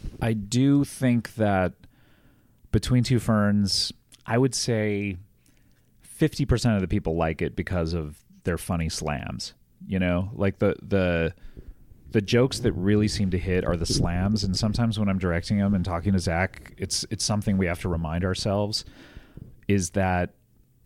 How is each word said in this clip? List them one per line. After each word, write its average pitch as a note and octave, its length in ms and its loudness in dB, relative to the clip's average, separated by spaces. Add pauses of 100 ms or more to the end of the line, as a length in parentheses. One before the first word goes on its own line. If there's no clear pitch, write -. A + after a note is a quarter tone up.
(220)
I A#2 120 0
do B2+ 500 2
think B2 520 0
that G2 380 2 (1000)
Between B2 320 4
Two A#2+ 160 4
Ferns, G#2 720 2 (320)
I A2+ 120 0
would C3 180 2
say G#2 600 -2 (840)
fifty - 440 -2
percent A2+ 300 2
of G2 60 2
the F#2 60 0
people E2 280 0
like D#2+ 260 0
it D#2 140 -2
because E2+ 380 -2
of D2+ 240 -6 (260)
their E2+ 140 -2
funny E2+ 320 -4
slams. - 640 -6 (340)
You F#2 120 -2
know, F#2 340 0
like, G2 260 -2
the, G2+ 220 2
the, F2 520 0 (800)
the A2+ 80 2
jokes A#2+ 400 2
that A2+ 140 0
really G#2 340 2
seem G2 220 -2
to F2+ 80 0
hit F2+ 260 0
are F2 140 0
the E2 80 -2
slams. F2+ 580 0
And F#2+ 140 -2
sometimes A2+ 420 0
when G#2 80 0
I'm F#2+ 120 0
directing F2 400 0
them G2+ 160 2
and F2+ 100 0
talking F#2 280 0
to F#2+ 60 4
Zach, F2 580 -2
it's, - 340 -4
it's G#2 120 -6
something G#2 340 0
we F#2+ 100 2
have E2+ 140 -2
to F#2 80 -2
remind E2 360 -2
ourselves, G2+ 600 -2 (800)
is G2 240 2
that F2+ 420 0 (520)